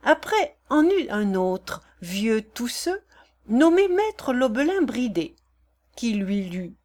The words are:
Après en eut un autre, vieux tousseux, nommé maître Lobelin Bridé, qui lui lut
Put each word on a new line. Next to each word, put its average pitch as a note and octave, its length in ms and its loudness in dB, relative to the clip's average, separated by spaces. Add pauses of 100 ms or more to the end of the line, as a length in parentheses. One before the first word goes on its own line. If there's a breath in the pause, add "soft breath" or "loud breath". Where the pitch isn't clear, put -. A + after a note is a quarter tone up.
Après - 540 0 (140)
en D4+ 140 4
eut F4+ 240 2
un G3+ 260 -2
autre, F#3 480 -4 (200 soft breath)
vieux G#3+ 400 -2
tousseux, B3 580 -6 (480 soft breath)
nommé E4 400 6
maître G4+ 440 -2
Lobelin C4 500 0
Bridé, A3+ 540 -2 (580)
qui A3+ 200 -4
lui G3 360 -2
lut F3+ 240 -8 (100)